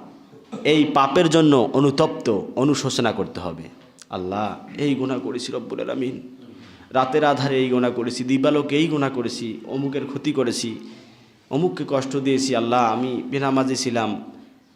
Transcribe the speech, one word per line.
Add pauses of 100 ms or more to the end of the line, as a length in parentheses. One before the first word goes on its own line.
(640)
এই
পাপের
জন্য
অনুতপ্ত, (160)
অনুশোচনা
করতে
হবে। (480)
"আল্লাহ,
এই
গুনাহ
করেছি
রব্বুল
আলামিন, (540)
রাতের
আধারে
এই
গুনাহ
করেছি,
দিবালোকে
এই
গুনাহ
করেছি,
অমুকের
ক্ষতি
করেছি, (680)
অমুককে
কষ্ট
দিয়েছি,
আল্লাহ,
আমি
বেনামাজি
ছিলাম, (520)